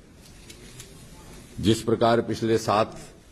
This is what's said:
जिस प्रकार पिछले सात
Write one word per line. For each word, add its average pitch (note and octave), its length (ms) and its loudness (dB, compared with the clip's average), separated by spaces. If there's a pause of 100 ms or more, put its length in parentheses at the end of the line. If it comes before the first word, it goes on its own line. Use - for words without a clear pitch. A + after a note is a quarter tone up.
(1600)
जिस A2 220 2
प्रकार A#2 400 2
पिछले A2 360 0
सात A2 380 0 (360)